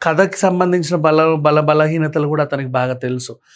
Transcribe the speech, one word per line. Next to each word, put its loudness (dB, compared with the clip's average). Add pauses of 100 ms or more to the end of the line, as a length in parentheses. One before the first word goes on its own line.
కథకి 2
సంబంధించిన 0
బల-, 2
బల-, 2
బలహీనతలు 0
కూడా -2
అతనికి -6
బాగా -2
తెలుసు. -8 (180)